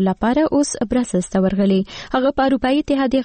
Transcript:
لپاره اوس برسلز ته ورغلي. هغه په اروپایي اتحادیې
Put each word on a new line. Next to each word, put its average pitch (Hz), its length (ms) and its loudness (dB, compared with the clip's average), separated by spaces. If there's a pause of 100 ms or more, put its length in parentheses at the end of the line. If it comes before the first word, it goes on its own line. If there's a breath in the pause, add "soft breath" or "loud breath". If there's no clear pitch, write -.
لپاره 247 360 0 (140)
اوس 294 140 -2 (180)
برسلز 240 440 -2
ته 190 100 2
ورغلي. 196 340 2 (360 loud breath)
هغه 262 220 0
په 269 140 2
اروپایي 269 320 0
اتحادیې 269 420 0